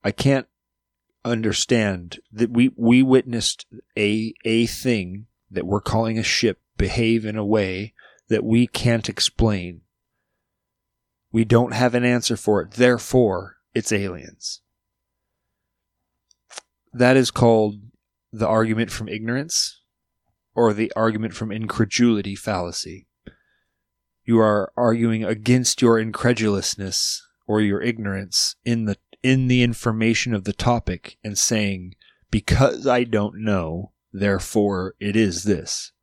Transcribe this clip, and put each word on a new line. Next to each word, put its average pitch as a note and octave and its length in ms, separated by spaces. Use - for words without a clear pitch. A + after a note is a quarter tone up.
I G2+ 80
can't C3+ 340
understand G#2+ 960
that A2+ 180
we, A#2+ 260
we A#2+ 260
witnessed B2+ 640
a, G#2+ 380
a A2+ 220
thing G#2 600
that F2+ 160
we're G2+ 140
calling A2+ 380
a A2 40
ship - 380
behave A2+ 500
in G#2+ 100
a G#2+ 80
way G2+ 500
that A2 160
we A#2 220
can't A#2 420
explain. F#2+ 720
We A2+ 120
don't A#2+ 280
have A#2+ 220
an B2 100
answer A#2+ 320
for G#2 240
it, F#2+ 120
therefore A#2 840
it's A2+ 180
aliens. F#2+ 680
That B2 240
is B2+ 140
called A2 460
the A2 160
argument A2 420
from G#2+ 180
ignorance A#2+ 720
or A#2 160
the G#2 240
argument A2 380
from A2 180
incredulity G#2+ 840
fallacy. F2+ 720
You A2+ 160
are G#2 360
arguing A#2 460
against A2+ 580
your A#2 200
incredulousness G#2+ 1200
or G#2+ 140
your G2+ 200
ignorance G2+ 840
in A#2 220
the G2+ 100
in C3 260
the B2 140
information A2+ 720
of F#2+ 100
the G2+ 80
topic - 680
and G#2 140
saying, G2 580
"Because A2+ 560
I B2 180
don't G#2+ 320
know, F#2+ 560
therefore G2 880
it G#2 160
is F#2+ 280
this." - 480